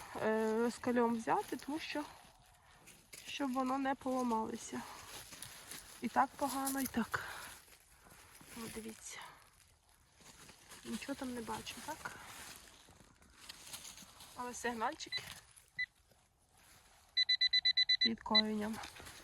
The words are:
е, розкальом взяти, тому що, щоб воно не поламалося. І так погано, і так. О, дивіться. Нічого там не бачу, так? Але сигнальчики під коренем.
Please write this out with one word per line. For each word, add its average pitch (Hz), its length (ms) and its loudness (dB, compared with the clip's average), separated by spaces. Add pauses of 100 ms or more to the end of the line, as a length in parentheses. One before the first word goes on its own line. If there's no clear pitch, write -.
(260)
е, 220 320 4
розкальом 233 580 4
взяти, 302 420 2
тому 302 220 -4
що, - 240 -2 (1200)
щоб 269 260 0
воно 262 240 2
не 269 180 2
поламалося. 240 840 0 (1200)
І 247 60 0
так 254 300 6
погано, 269 440 0
і 254 40 0
так. - 380 0 (1300)
О, 226 40 -10 (140)
дивіться. 220 420 -10 (1700)
Нічого 233 300 -4
там 254 180 -4
не 240 80 -6
бачу, 220 340 -6 (100)
так? - 260 -6 (2250)
Але 247 180 -6
сигнальчики 240 720 0 (2750)
під 226 160 6
коренем. 214 560 4 (480)